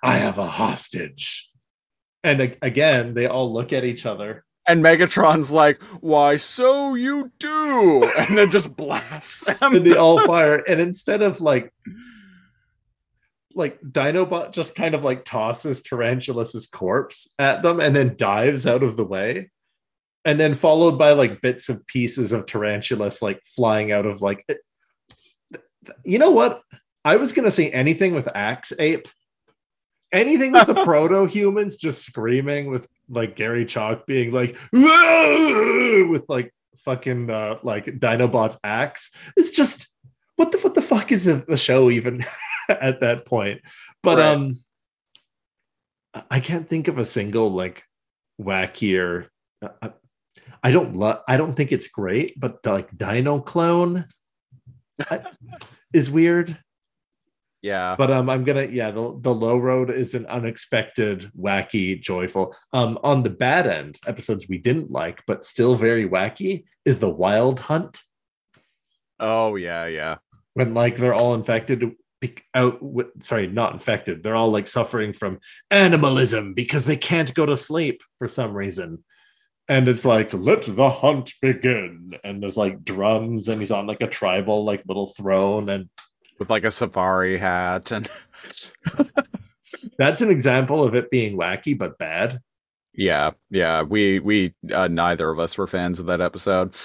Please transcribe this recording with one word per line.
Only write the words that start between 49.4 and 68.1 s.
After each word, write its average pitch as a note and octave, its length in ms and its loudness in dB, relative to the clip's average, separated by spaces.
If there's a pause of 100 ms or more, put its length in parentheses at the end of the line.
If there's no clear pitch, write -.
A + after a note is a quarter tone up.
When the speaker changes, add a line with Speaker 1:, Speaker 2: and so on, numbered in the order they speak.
Speaker 1:
uh, - 80 -12 (120)
I, - 100 -12 (720)
I C3 80 4
don't A#2 240 2
lo-, G#2 320 -2
I C3 100 2
don't D#3 160 0
think C3+ 180 -2
it's - 160 -4
great, G#2 520 -6
but B2+ 240 -8
the, A2+ 80 -2
like, - 260 -4
Dino B2+ 420 -2
Clone, E3+ 640 0 (1040)
I, - 120 -6 (380)
Speaker 2:
<laughs> - 340 -20
Speaker 1:
is C#3 160 2
weird. E3+ 480 2 (1040)
Speaker 2:
Yeah. F#2 360 -4
Speaker 1:
But, C3 140 2
um, B2+ 180 0
I'm C3 160 -2
gonna, C3+ 200 0
yeah, A2+ 260 -6
the, A2+ 280 -8
the B2 140 0
Low A2+ 240 0
Road B2+ 320 0
is B2+ 260 -6
an A#2 120 -8
unexpected, A2 1080 -6
wacky, F#2+ 640 -4
joyful. F#2 540 -6 (160)
Um, A#2 320 -2
on C#3 200 2
the A2+ 60 -2
bad B2+ 380 0
end, D2+ 400 -6
episodes G#2 400 -6
we F#2 120 -6
didn't C#3+ 320 -2
like, E2 360 -8
but - 160 -6
still B2 320 0
very A2+ 320 0
wacky, C3 560 -4 (220)
is C3+ 140 2
the G2+ 100 0
Wild G#2+ 500 0
Hunt. E3 400 -6 (1200)